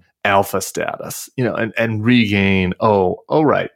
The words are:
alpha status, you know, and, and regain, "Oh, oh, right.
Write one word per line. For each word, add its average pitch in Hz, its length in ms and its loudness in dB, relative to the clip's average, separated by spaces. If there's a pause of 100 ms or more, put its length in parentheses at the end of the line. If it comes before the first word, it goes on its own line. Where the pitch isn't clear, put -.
(240)
alpha 98 380 0
status, - 720 -8
you 131 80 -2
know, - 120 -2
and, 110 240 -4
and 110 260 -2
regain, 98 760 2
"Oh, 98 380 2 (100)
oh, 151 140 2
right. 104 340 0